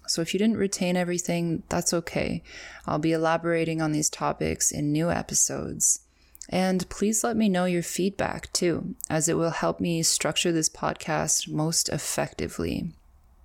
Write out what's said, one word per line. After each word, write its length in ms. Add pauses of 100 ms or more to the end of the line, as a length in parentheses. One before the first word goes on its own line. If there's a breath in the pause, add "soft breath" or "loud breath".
So 140
if 140
you 40
didn't 200
retain 360
everything, 760
that's 240
okay. 480 (440 loud breath)
I'll 120
be 140
elaborating 680
on 120
these 180
topics 600
in 220
new 180
episodes. 880 (500 loud breath)
And 380
please 340
let 140
me 140
know 160
your 160
feedback 720
too, 400 (160)
as 180
it 80
will 140
help 300
me 220
structure 480
this 200
podcast 760
most 440
effectively. 1040 (500)